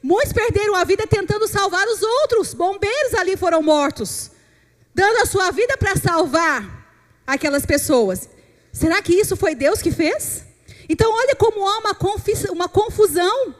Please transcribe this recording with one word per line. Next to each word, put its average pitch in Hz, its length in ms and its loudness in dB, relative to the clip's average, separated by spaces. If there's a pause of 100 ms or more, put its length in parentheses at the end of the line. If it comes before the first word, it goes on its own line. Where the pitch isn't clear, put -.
Muitos 381 300 2
perderam 415 420 0
a 359 80 2
vida 392 240 0
tentando 415 400 0
salvar 392 400 0
os 453 160 -2
outros. 466 500 0
Bombeiros 403 600 -2
ali 381 240 0
foram 330 260 0
mortos, 294 680 0 (640)
dando 415 280 2
a - 40 2
sua 381 260 0
vida 494 260 0
pra 392 180 0
salvar 311 800 0 (500)
aquelas 277 400 -2
pessoas. 240 640 0 (460)
Será 339 280 0
que 349 120 0
isso 392 240 2
foi 320 180 0
Deus 285 260 0
que 339 80 0
fez? - 540 -2 (460)
Então, 440 240 2
olha 523 200 2
como 427 320 2
há 415 140 0
uma 427 160 -2
confis-, 403 560 -4
uma 349 160 -4
confusão. 392 920 0